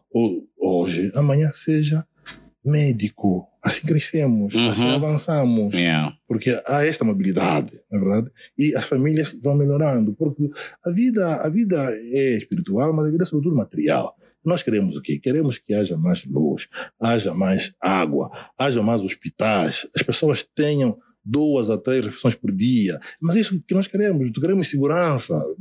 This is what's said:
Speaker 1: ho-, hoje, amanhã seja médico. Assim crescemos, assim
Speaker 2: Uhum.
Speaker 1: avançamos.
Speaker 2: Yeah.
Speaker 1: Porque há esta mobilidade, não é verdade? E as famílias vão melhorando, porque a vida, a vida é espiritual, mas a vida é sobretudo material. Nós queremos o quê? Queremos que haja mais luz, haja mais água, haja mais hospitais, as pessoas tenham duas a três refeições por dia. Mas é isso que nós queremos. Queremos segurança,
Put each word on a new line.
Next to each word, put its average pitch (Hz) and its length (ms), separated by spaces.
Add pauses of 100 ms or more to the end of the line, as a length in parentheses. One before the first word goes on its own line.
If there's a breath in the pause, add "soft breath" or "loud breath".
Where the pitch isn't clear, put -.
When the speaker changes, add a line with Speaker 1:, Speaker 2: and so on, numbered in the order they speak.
(120)
Speaker 1:
ho-, 117 320 (140)
hoje, 90 560
amanhã 147 380
seja 156 540 (580 loud breath)
médico. 113 800 (160)
Assim - 240
crescemos, 131 680
assim 113 300
Speaker 2:
Uhum. 127 100
Speaker 1:
avançamos. 143 800
Speaker 2:
Yeah. 80 400 (140)
Speaker 1:
Porque 113 380
há 147 180
esta 156 180
mobilidade, 95 760 (100)
não 104 80
é 98 60
verdade? 107 260 (280 loud breath)
E 143 180
as - 80
famílias 147 580
vão 143 140
melhorando, 139 580
porque 147 360 (340 loud breath)
a 175 60
vida, 196 460
a 156 120
vida 165 420 (220)
é 135 240
espiritual, 104 560
mas 151 140
a 151 40
vida 170 120
é 180 40
sobretudo 156 300
material. - 580 (300 soft breath)
Nós 170 180
queremos 104 340
o - 40
quê? - 180
Queremos 135 380
que - 160
haja 95 240
mais 87 300
luz, 73 420 (320 loud breath)
haja 113 320
mais 95 480
água, 85 500 (280 loud breath)
haja 127 240
mais 110 200
hospitais, 95 840 (100)
as - 60
pessoas 139 400 (120)
tenham 147 440 (260 soft breath)
duas 135 460
a 107 80
três 127 260
refeições 117 300
por 104 180
dia. 101 480 (180 loud breath)
Mas 170 180
é 226 40
isso 190 260
que - 80
nós 190 120
queremos. 185 440
Queremos 160 380
segurança, 143 760 (180)